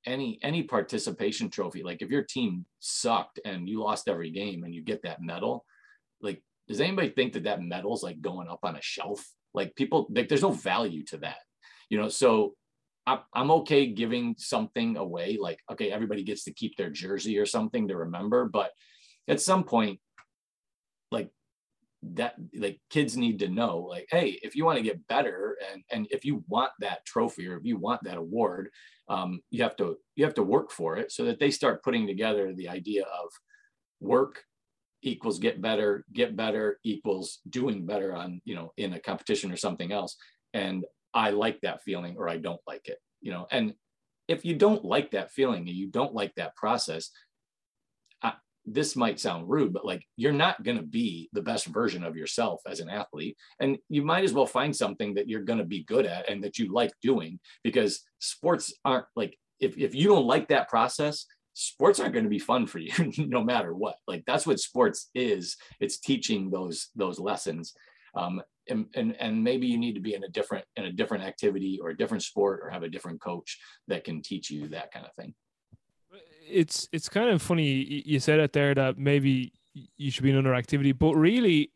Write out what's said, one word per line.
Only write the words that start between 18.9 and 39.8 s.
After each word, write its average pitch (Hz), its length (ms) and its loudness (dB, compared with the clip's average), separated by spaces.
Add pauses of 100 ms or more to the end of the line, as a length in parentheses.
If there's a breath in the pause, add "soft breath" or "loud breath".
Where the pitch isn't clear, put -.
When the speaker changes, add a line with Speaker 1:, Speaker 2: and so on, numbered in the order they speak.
Speaker 1:
at - 120 2
some 185 240 4
point, 107 340 2 (1120)
like, 113 200 -2 (840)
that, 117 220 -2 (200)
like, 101 240 -4 (100)
kids 127 260 2
need 113 240 2
to 98 80 0
know, 92 300 0
like, - 320 -8
hey, 160 320 2
if 107 140 -8
you 156 80 0
wanna 139 180 4
get 101 260 -2
better 104 480 0 (160)
and, 95 180 -14
and 107 200 -2
if 135 140 -4
you 131 240 0
want 120 220 0 (100)
that 101 240 -6
trophy 113 440 -2
or 87 80 -8
if 82 80 -12
you 113 120 0
want 110 280 -2
that 90 120 -6
award, 95 540 -2 (380 soft breath)
um, 90 320 -2 (100)
you 120 140 0
have - 120 -2
to, 85 200 0 (200)
you 147 80 6
have 147 100 0
to 110 80 2
work 98 280 2
for 82 260 -2
it - 160 -6
so 120 120 -4
that 117 160 0
they 147 100 6
start - 320 0
putting 117 240 0
together 98 480 0
the 90 140 -8
idea 95 340 -2
of 95 280 -8 (680 soft breath)
work 123 440 2 (580)
equals 110 360 -2
get 113 220 0
better, 104 520 2
get 113 240 0
better 107 480 0
equals 101 640 -2
doing 113 360 -2
better 95 300 -2
on, 90 300 -8
you 98 100 -8
know, 82 220 -10
in 98 160 -4
a 85 80 -8
competition 98 520 -2
or 90 40 -6
something 90 360 -4